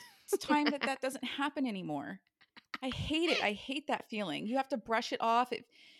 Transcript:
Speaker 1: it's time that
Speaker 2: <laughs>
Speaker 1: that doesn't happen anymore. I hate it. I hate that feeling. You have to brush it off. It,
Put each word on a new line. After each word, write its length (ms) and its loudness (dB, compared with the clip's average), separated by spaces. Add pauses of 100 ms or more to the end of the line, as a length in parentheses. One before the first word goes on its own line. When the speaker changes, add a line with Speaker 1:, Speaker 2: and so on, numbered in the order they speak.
(320)
Speaker 1:
it's 120 0
time 260 4
that 100 0
Speaker 2:
<laughs> 60 0
Speaker 1:
that 160 0
doesn't 220 -2
happen 420 -2
anymore. 540 -4 (600)
I 60 -2
hate 400 0
it. 160 2
I 80 2
hate 360 -6
that 200 -2
feeling. 380 -2
You 100 0
have 140 2
to 80 0
brush 340 0
it 80 -2
off. 320 4
It, 140 -6 (340)